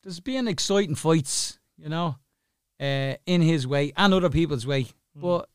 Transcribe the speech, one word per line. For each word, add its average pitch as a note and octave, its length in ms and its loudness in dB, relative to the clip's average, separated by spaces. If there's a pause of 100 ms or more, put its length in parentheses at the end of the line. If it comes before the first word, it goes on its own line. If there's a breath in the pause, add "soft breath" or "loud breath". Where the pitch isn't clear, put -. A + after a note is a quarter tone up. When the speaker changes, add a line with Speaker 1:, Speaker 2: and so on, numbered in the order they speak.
Speaker 1:
There's F3+ 160 -14
been B3+ 280 -4
exciting G3 480 0
fights, - 640 0 (180)
you D#3 120 -16
know, D#3+ 280 -4 (640)
uh, C3+ 340 -2 (120)
in F3+ 160 4
his D#3 240 4
way C#3+ 300 0
and G3 180 4
other F3+ 160 4
people's C#3+ 380 0
way. C#3 160 -2
Speaker 2:
Mm. - 80 -10 (240)
Speaker 1:
But F3 400 -4